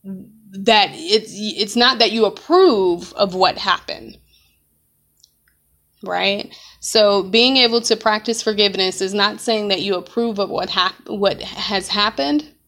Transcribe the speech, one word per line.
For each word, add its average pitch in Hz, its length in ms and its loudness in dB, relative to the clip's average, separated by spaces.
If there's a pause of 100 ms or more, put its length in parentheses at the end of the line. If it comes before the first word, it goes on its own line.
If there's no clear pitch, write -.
that 196 880 0
it's, 185 420 -2
it's 208 420 -4
not 240 220 4
that 214 140 2
you 226 120 2
approve 196 880 2
of 190 220 -2
what 185 240 2
happened, - 600 -6 (1800)
right? 202 520 -4 (260)
So 202 420 2
being 233 340 2
able 233 260 4
to 226 140 0
practice 220 460 -2
forgiveness 196 580 0
is 190 140 -4
not 208 260 0
saying 214 280 -2
that 185 140 -2
you 196 140 -2
approve 220 420 -4
of 202 100 -2
what 185 220 -6
hap-, - 380 -4
what 196 340 -2
has - 460 -6
happened 277 640 -2 (160)